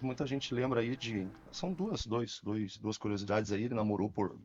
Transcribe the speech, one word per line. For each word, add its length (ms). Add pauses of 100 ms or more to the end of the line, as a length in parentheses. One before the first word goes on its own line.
muita 260
gente 280
lembra 260
aí 160
de, 300 (240)
são 220
duas, 340
dois, 360
dois, 360
duas 180
curiosidades 540
aí, 140
ele 100
namorou 340
por, 360